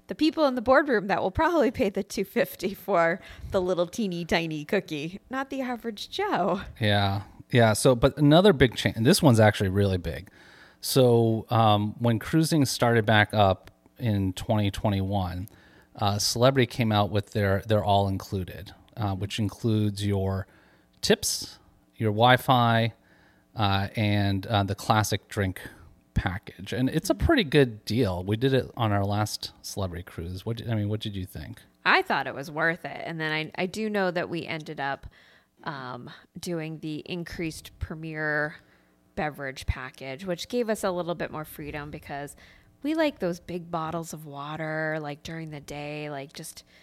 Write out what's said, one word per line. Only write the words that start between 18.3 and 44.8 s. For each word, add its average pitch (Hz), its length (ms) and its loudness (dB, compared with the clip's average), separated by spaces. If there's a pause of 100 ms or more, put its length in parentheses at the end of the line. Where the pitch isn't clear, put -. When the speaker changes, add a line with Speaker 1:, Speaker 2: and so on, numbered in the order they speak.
Speaker 2:
uh, 101 200 -2
which 101 240 -6
includes 104 680 0
your 95 400 0 (560)
tips, - 540 -2 (420)
your 110 160 0
Wi-Fi, 117 800 4 (640)
uh, 98 300 0 (100)
and, 101 500 0
uh, 104 160 2
the 98 100 -2
classic 107 540 0
drink 95 320 -2 (540)
package. - 580 -4
And 127 160 0
it's - 220 -2
a 330 40 4
pretty 262 300 2
good 131 400 2
deal. 98 400 0
We 104 140 0
did 135 160 2
it 120 240 0
on 110 160 0
our 101 100 2
last 104 480 -4 (100)
Celebrity 87 420 -8
cruise. 90 420 -10
What 117 100 -6
did, 113 140 -10
I 117 60 -2
mean, 104 120 -2
what 104 140 -4
did 104 120 -10
you 95 120 -6
think? - 360 -14 (240)
Speaker 1:
I 294 160 4
thought 160 240 -4
it 127 80 -8
was 139 160 -10
worth 165 360 -2
it. 143 180 -12
And 165 160 -8
then 156 140 -2
I, 156 180 -6 (120)
I - 20 -2
do 214 240 -4
know 196 220 0
that 170 180 -4
we 160 160 -6
ended 156 340 -10
up, 139 280 -6 (580)
um, 131 440 -12 (300)
doing 160 400 -8
the 151 200 -8
increased - 800 -10
premier 156 760 -4 (600)
beverage 143 500 -6
package, 135 600 -8
which 175 220 -6
gave 240 220 -2
us 214 160 -2
a 190 60 0
little 175 240 -2
bit 165 160 -6
more 156 120 -8
freedom 147 480 -12
because 147 460 -12 (440)
we 302 140 -2
like 311 240 0
those 175 220 -4
big 170 280 -12
bottles 165 440 -6
of 156 120 -14
water, 156 760 -6